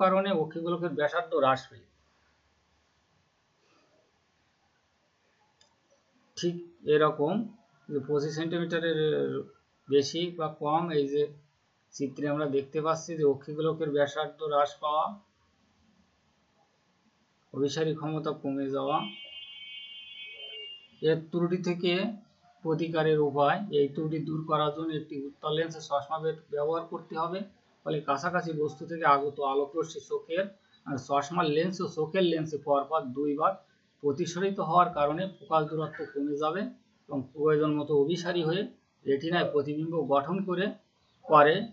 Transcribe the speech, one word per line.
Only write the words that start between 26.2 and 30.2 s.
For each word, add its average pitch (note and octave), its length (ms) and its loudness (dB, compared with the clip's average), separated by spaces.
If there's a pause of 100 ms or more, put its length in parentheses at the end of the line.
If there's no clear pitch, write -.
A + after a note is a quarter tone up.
ব্যবহার D#3 340 0
করতে - 320 -12
হবে। E3+ 220 -4 (460)
ফলে D#3 160 -2
কাছাকাছি E3+ 520 -2
বস্তু D3+ 340 -2
থেকে E3 180 -2
আগত C#3+ 360 4
আলোক C#3 340 0
রশ্মি D#3 340 -4
চোখের, E3 360 -2 (400)